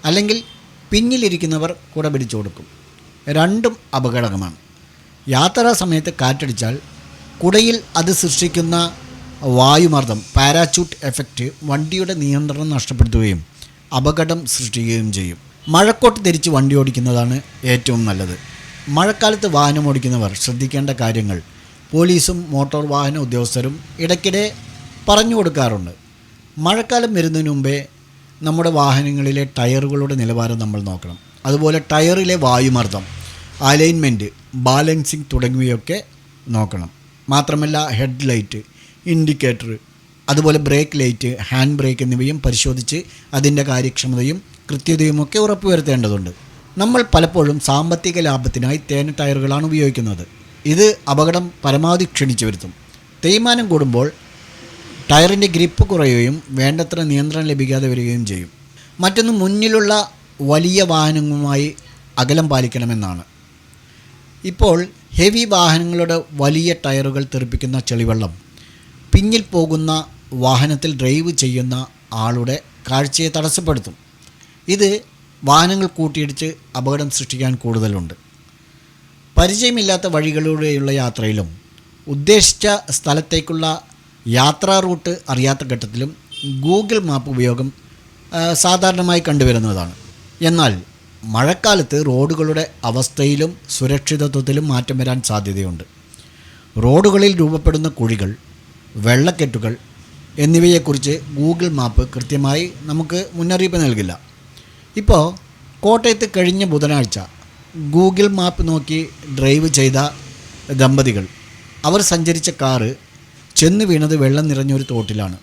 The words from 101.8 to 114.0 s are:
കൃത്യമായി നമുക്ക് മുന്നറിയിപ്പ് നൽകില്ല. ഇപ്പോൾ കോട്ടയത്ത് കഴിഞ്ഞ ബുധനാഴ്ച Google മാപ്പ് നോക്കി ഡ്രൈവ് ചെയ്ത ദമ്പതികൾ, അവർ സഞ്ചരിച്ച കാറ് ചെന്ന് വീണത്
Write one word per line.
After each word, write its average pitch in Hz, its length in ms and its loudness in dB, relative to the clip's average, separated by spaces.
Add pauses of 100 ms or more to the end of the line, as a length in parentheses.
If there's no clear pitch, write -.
കൃത്യമായി 139 600 -2 (100)
നമുക്ക് 160 520 -4
മുന്നറിയിപ്പ് 175 500 0
നൽകില്ല. 104 360 -2 (800)
ഇപ്പോൾ 185 380 4 (440)
കോട്ടയത്ത് 226 580 2
കഴിഞ്ഞ 185 280 2
ബുധനാഴ്ച 147 540 0 (720)
Google 190 360 4
മാപ്പ് 180 400 -2
നോക്കി 156 420 -2 (300)
ഡ്രൈവ് 143 280 4
ചെയ്ത 135 420 2 (640)
ദമ്പതികൾ, 131 540 2 (580)
അവർ 180 160 2
സഞ്ചരിച്ച 165 480 0
കാറ് 131 460 -2 (600)
ചെന്ന് 196 300 4
വീണത് 156 300 2